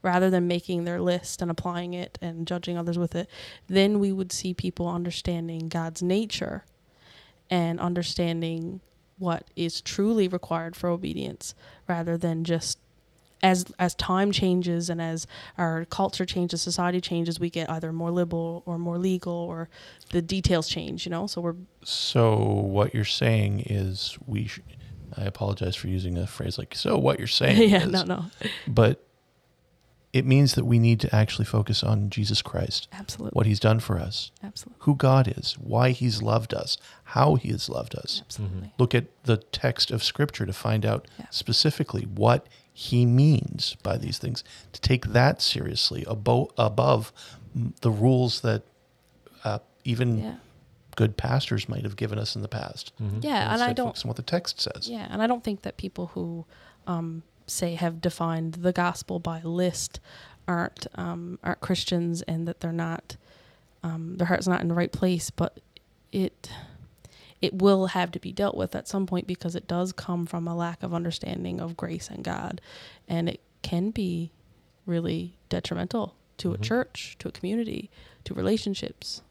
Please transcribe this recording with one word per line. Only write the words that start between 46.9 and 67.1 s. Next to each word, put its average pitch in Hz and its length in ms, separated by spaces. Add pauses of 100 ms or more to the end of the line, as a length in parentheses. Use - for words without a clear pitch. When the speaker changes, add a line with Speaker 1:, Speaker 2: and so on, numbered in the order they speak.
Speaker 2:
mm, - 240
the 117 100
rules 123 500
that, 110 200 (840)
uh, 104 160 (240)
even 120 360
Speaker 1:
Yeah. - 160 (600)
Speaker 2:
good 110 220
pastors 123 500
might 110 160
have 101 120
given 107 240
us 107 160
in 104 80
the 104 40
past. - 440 (100)
Speaker 3:
Mm-hmm. 104 200
Speaker 1:
Yeah, 277 300
and 233 120
I 247 60
Speaker 2:
Instead 240 80
Speaker 1:
don't 247 100
Speaker 2:
focus - 180
on 117 40
what 110 80
the - 60
text - 380
says. - 260
Speaker 1:
Yeah, 233 220
and 214 140
I 226 40
don't 240 160
think 202 200
that - 140
people 180 360
who, 170 320 (400)
um, 165 380 (220)
say 170 300
have 165 240
defined 165 540
the 175 180
gospel 175 480
by 165 220
list 170 580 (480)
aren't, - 480
um, 175 480
aren't 175 160
Christians, 170 600
and 165 260
that - 140
they're 165 100
not, 165 460 (640)
um, 165 320
their 180 120
heart's 180 200
not 180 140
in 165 80
the 170 40
right 175 200
place. 180 360
But - 300 (540)
it, - 360 (920)